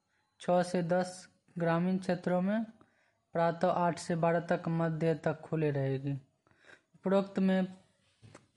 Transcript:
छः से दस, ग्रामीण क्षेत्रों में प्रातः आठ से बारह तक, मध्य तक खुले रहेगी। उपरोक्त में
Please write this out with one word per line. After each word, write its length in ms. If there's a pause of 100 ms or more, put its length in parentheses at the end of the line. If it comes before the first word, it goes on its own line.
(400)
छः 220
से 200
दस, 460 (300)
ग्रामीण 400
क्षेत्रों 420
में 240 (680)
प्रातः 360
आठ 300
से 180
बारह 240
तक, 280
मध्य 460
तक 260
खुले 300
रहेगी। 420 (800)
उपरोक्त 440
में 360 (840)